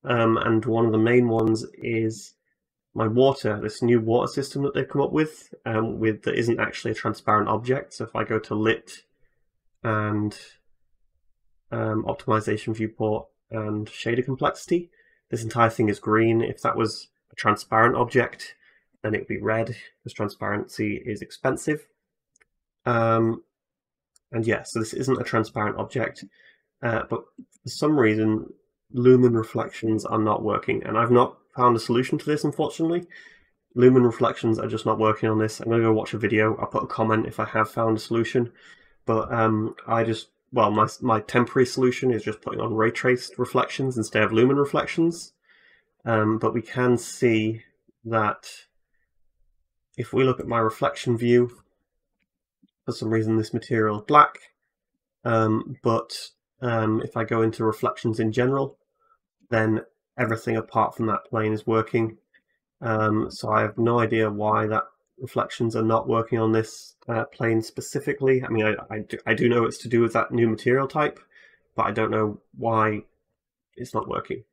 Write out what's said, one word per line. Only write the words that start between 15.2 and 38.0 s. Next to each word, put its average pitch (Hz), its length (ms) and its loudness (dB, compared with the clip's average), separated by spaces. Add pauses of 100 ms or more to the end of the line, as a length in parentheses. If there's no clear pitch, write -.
this 117 120 -6
entire 113 280 2
thing 113 180 0
is 104 140 -2
green. 113 400 2
If - 220 -6
that 113 120 0
was - 320 -4 (240)
a - 40 -20
transparent 113 600 2
object, - 600 -2 (480)
then 107 120 -2
it - 40 -2
would - 80 -12
be 110 140 -6
red, 113 360 -2 (260)
'cause 120 80 -14
transparency 104 840 -6
is 104 240 -8
expensive. - 680 -4 (1000)
Um, 113 600 0 (880)
and 117 120 -2
yeah, 110 180 -2
so - 160 -6
this 110 140 -6
isn't 127 280 0
a - 20 -4
transparent 110 540 -2
object, - 480 -6 (560)
uh, 117 220 -2
but - 200 -6 (400)
for 127 60 -14
some 147 280 0
reason, 110 560 2 (380)
lumen 123 420 8
reflections 110 720 -2
are 110 160 -2
not 107 240 0
working, 104 400 -2
and 110 140 -2
I've 117 120 2
not 123 280 4 (160)
found 120 220 4
a 110 60 0
solution 127 360 0
to - 80 -6
this, 151 200 -2
unfortunately. 165 600 -2 (720)
Lumen 127 280 8
reflections 113 540 0
are 110 120 -6
just 110 160 -6
not 110 120 2
working 110 300 2
on 110 100 2
this. 110 220 0
I'm 113 100 -8
gonna 117 120 4
go 113 100 4
watch 107 220 0
a 113 40 -6
video. 107 380 2
I'll - 120 -6
put - 160 -4
a - 40 -8
comment 110 380 0
if 110 160 -8
I 107 40 -2
have 107 240 -2
found 113 280 0
a - 20 -4
solution, 117 540 -2 (520)